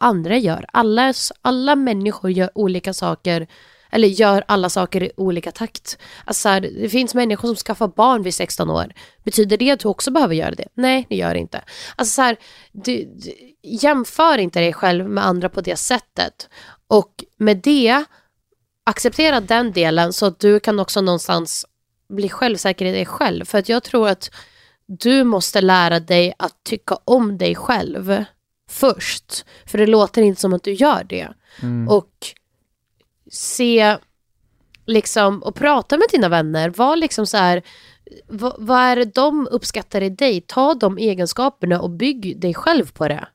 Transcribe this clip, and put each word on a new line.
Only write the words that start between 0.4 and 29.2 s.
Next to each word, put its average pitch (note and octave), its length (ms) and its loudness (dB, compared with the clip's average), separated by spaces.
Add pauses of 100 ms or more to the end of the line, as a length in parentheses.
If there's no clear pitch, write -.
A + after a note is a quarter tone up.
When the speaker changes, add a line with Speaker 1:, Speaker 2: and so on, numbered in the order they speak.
Speaker 1:
Alla, A#3+ 420 2 (280)
alla C4 340 2
människor G#3 540 -2
gör F#3 240 0
olika F#3+ 400 -2
saker, E3+ 520 -4 (440)
eller A3 180 2
gör G3 400 2
alla F#3+ 200 0
saker F#3 340 -2
i - 140 -4
olika F3+ 360 -4
takt. - 460 -12 (260)
Alltså - 160 -4
så - 80 0
här, F#3+ 120 4
det G3 280 -6
finns A#3+ 260 0
människor A#3 340 0
som A3 80 -2
skaffar - 320 -4
barn A#3 340 2
vid F3+ 120 -4
sexton - 360 -4
år. E2 220 -4 (320)
Betyder G#3+ 320 2
det B3 140 2
att C#4 100 0
du G#3+ 80 -2
också G#3 220 -4
behöver B3+ 240 2
göra D#3+ 200 -2
det? - 200 -10
Nej, B3+ 340 0
det G#3 80 -6
gör E3+ 180 -2
det F2 60 -2
inte. - 240 -10 (320)
Alltså - 180 -2
så C4+ 80 2
här, A#3+ 140 2 (360)
du, G#3+ 200 -6 (240)
du, - 160 -18 (300)
jämför C#4 760 0
inte F3 220 -2
dig E3+ 120 2
själv F#3 360 0
med G3 180 -2
andra F3+ 220 0
på G3+ 120 -6
det F3 160 -6
sättet. - 720 -6 (400)
Och - 360 2 (120)
med G#3 200 2
det, C4+ 480 2 (800)
acceptera B3+ 560 2
den A3+ 320 0
delen E3+ 400 2
så G#3 140 0
att F3+ 140 -2
du G#3 200 6
kan G#3 200 -2
också G3 200 -2
någonstans F3 680 -2 (420)
bli G3 200 -4
självsäker G3 580 -2
i F#3 60 -2
dig F#3+ 140 -4
själv. F3 380 -4
För G#3 140 0
att F#3+ 100 -2
jag A#3 140 0
tror A3 260 0
att - 220 -4 (560)
du B3 380 2
måste G3+ 360 0
lära F3+ 400 4
dig F3 380 2
att - 260 -6
tycka - 400 -6
om A3 340 2
dig F3 160 0
själv G3 680 -4 (460)
först. - 760 -2 (220)